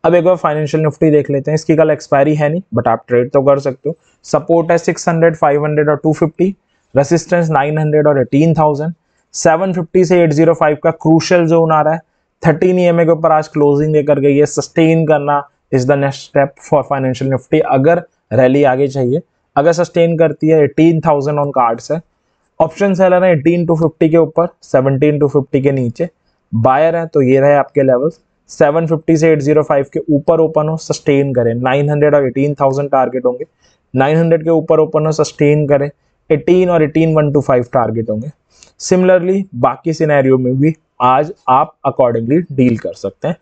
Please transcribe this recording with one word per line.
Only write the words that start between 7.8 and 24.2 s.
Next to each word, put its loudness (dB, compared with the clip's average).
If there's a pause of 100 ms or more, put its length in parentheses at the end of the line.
और 2
एटीन 2
थाउजेंड। -2 (400)
सेवन 0
फिफ्टी -2
से 2
एट 2
ज़ीरो 2
फ़ाइव 0
का 0
crucial 2
zone 2
आ 2
रहा 0
है, -6 (440)
थर्टीन 2
ईएमए 2
के 2
ऊपर 0
आज 0
closing 0
देकर 0
गई 2
है, 4
Sustain 0
करना 0 (300)
is 0
the 2
next -6
step -2
for 0
financial -4
nifty। -2 (100)
अगर 2 (320)
rally 2
आगे 0
चाहिए, -2 (340)
अगर 2
sustain 0
करती 0
है, 4
एटीन 2
थाउजेंड -2
on -4
cards -2
है। -4 (580)
ऑप्शन -2
सेलर 2
है 2
एटीन 0
टू 0
फिफ्टी -2
के 2
ऊपर, 0 (160)